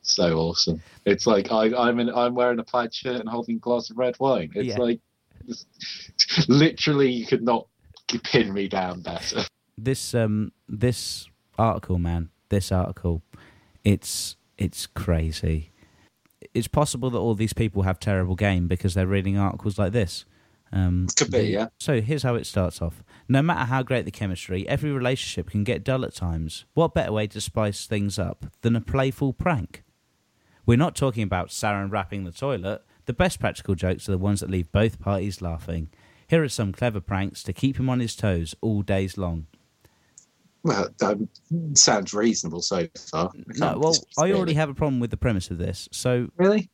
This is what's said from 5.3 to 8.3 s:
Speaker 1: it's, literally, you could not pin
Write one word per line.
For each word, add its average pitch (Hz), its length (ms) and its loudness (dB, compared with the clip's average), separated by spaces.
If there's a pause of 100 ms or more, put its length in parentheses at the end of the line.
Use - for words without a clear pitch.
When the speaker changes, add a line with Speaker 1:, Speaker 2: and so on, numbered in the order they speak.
Speaker 1:
it's, - 200 -12 (840)
literally, 143 640 4
you 120 160 -4
could 113 160 0
not 117 240 2 (560)
pin 113 320 2